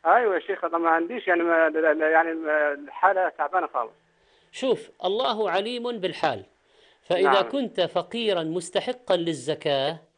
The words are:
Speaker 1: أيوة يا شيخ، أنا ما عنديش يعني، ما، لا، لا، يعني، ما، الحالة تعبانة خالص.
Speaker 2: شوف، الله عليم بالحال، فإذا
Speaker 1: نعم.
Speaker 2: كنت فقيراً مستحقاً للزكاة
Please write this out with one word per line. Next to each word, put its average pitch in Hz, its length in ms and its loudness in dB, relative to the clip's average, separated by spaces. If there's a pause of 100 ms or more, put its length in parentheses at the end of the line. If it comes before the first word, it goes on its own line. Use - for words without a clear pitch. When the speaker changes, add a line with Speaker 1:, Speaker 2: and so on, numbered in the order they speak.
Speaker 1:
أيوة 208 280 4
يا 160 60 -2
شيخ، - 240 -6
أنا 165 140 -2
ما 165 120 2
عنديش 170 380 0
يعني، 170 140 2
ما، 165 260 4
لا، 156 260 2
لا، 156 160 0
يعني، 165 240 4
ما، 151 380 0
الحالة 175 560 0
تعبانة 156 380 -2
خالص. 117 260 -6 (600)
Speaker 2:
شوف، - 380 -4 (140)
الله 214 460 -2
عليم 233 480 -4
بالحال، 156 460 -4 (580)
فإذا 180 300 2
Speaker 1:
نعم. 196 160 4
Speaker 2:
كنت 247 320 -4
فقيراً 185 600 -2
مستحقاً 180 760 -2
للزكاة 151 840 -2 (180)